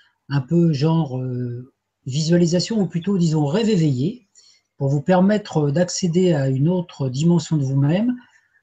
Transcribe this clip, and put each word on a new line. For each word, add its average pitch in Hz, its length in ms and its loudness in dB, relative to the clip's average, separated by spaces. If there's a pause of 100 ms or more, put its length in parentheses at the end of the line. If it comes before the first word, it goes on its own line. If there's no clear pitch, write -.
(280)
un 139 140 -2
peu 170 300 2
genre, 147 460 0
euh, 123 540 -8 (340)
visualisation, 170 720 0
ou 190 80 0
plutôt, 185 320 -2
disons, 156 280 2
rêve 208 220 0
éveillé, 160 600 0 (480)
pour 139 140 -2
vous 143 120 0
permettre 185 720 2
d'accéder 175 600 0
à 135 120 0
une 135 220 0
autre 175 400 -4
dimension 160 480 0
de 139 80 0
vous-même, 151 500 0 (480)